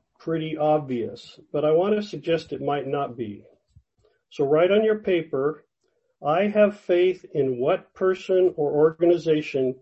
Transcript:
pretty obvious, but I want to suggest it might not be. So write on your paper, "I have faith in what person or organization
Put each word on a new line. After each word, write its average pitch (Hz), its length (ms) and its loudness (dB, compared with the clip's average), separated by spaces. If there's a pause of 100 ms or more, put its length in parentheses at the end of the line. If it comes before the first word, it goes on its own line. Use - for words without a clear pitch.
(200)
pretty 160 380 -6
obvious, 139 800 -4 (120)
but 147 140 -2
I 151 60 2
want 190 240 2
to 208 80 -4
suggest 160 500 -6
it 131 80 -8
might 139 260 -4
not 139 300 -6
be. 104 260 -10 (880)
So - 160 -4
write 160 260 2
on 214 120 4
your 214 160 0
paper, 156 680 -4 (580)
"I 170 240 0
have 208 320 2
faith 180 540 0
in 131 260 -2
what 170 340 -2
person 185 640 0
or 147 140 -2
organization 156 1120 2